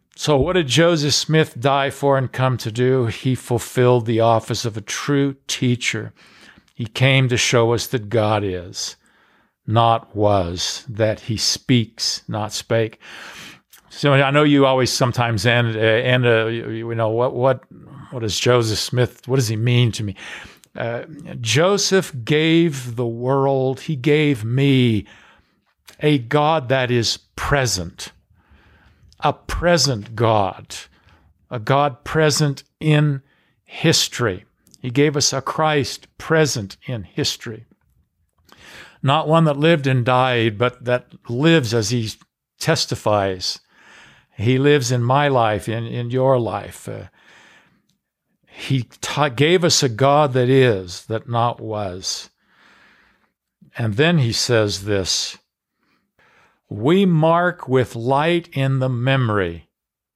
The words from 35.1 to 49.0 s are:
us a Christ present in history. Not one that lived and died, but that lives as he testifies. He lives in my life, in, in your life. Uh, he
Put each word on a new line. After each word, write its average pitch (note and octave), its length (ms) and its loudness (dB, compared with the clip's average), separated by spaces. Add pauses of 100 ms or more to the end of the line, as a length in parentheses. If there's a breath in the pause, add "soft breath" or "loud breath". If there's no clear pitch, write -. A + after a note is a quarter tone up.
us - 160 -2
a C3+ 100 -4
Christ - 640 -2 (100)
present C3+ 580 -2 (120)
in A#2 160 -8
history. - 640 -8 (1400 loud breath)
Not D3 240 2
one E3 180 4
that C#3+ 120 2
lived D#3 280 2
and C3 180 0
died, B2 540 2
but A#2+ 280 -2
that B2 280 -2 (160)
lives C3+ 440 2
as A2+ 180 0
he A#2 180 -2 (500)
testifies. G2+ 1000 -2 (760 soft breath)
He B2+ 220 0
lives C#3 340 2
in A#2+ 120 0
my C#3 240 2
life, A2+ 420 0
in, A2+ 160 -6
in A#2+ 240 -8
your B2+ 300 2
life. G2 500 -8
Uh, G#2+ 140 -12 (1400 soft breath)
he - 380 -4 (180)